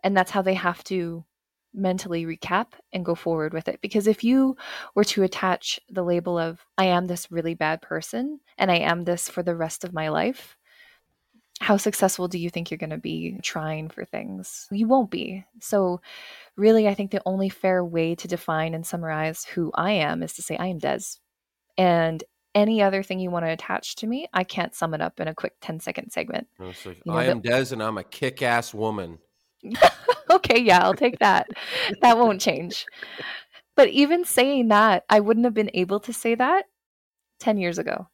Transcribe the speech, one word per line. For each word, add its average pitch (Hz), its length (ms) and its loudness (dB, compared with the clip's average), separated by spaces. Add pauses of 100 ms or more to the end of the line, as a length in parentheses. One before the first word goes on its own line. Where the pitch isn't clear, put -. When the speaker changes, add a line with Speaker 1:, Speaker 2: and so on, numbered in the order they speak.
Speaker 1:
And 196 120 2
that's 185 160 2
how 196 100 0
they 190 120 2
have 180 320 -2
to 170 380 -4 (500)
mentally 185 520 -2
recap 202 480 -4 (180)
and 180 120 -6
go 170 100 0
forward 165 400 -2
with 160 140 -6
it. - 140 -6
Because 208 260 0
if 214 160 0
you 262 320 4 (380)
were 208 100 4
to - 200 0
attach - 560 -2 (100)
the 185 140 -4
label 175 340 0
of, 165 280 -6 (120)
"I 190 80 2
am 180 220 2
this 175 240 -6
really 165 220 -4
bad 160 280 -2
person 240 580 -8 (180)
and 190 140 2
I 170 60 4
am 170 260 0
this 175 240 -2
for - 140 -6
the 170 140 -2
rest 165 280 -6
of 180 100 -10
my 156 140 -4
life," 165 500 -4 (1040)
how 202 160 2
successful 190 520 0
do 180 100 -6
you 170 120 -4
think 170 200 -8
you're 165 80 -8
gonna 156 200 -8
be 165 440 -8
trying 156 460 -6
for - 160 -12
things? - 680 -12
You 208 160 0
won't 247 240 2
be. 185 340 -8 (160)
So 185 400 0 (560)
really, 214 320 6
I 196 60 0
think 202 180 -6
the 233 140 -2
only 190 220 0
fair 185 360 0
way 170 320 0
to - 120 -14
define 165 460 -4
and 165 120 -8
summarize 160 580 -4
who - 300 -4
I 190 180 0
am 165 300 0
is 160 120 -10
to - 80 -14
say, - 160 -8
"I 180 100 -4
am 175 100 -6
Des." 139 220 -2 (800)
And 170 460 2 (300)
any 208 280 4
other 196 200 2
thing 190 180 -6
you 185 100 -4
wanna 170 220 -2
attach - 440 -6
to - 120 -8
me, 262 260 -6
I 185 100 2
can't - 300 -6
sum 160 200 -4
it 156 80 -4
up - 180 -6
in 160 80 -4
a 160 60 -8
quick - 260 -8
ten-second - 520 -10
segment. - 360 -6 (120)
Speaker 2:
It's 92 260 -14
like, 90 180 -16
Speaker 1:
You 170 80 -6
know, 98 60 0
Speaker 2:
"I 120 60 0
Speaker 1:
the 131 80 2
Speaker 2:
am 120 100 -2
Des 127 300 0
and 113 100 -6
I'm 110 160 -4
a 92 60 -8
kick-ass 123 720 -2
woman." 104 440 -4 (440)
Speaker 1:
<laughs> - 680 2
Okay, 339 300 6
yeah, 190 240 8
I'll 185 100 4
take 247 260 0
that. 196 280 4 (540)
That 240 160 8
won't 220 220 4
change. 175 500 -4
Speaker 2:
<laughs> - 60 -20 (800)
Speaker 1:
But 277 140 10
even 302 340 4
saying 262 440 2
that, 208 400 6
I 214 120 8
wouldn't 226 260 4
have 233 80 0
been 208 200 0
able 180 260 0
to 240 120 -12
say 226 220 -2
that 294 320 2 (760)
ten 214 180 0
years 175 200 -2
ago. 165 360 -6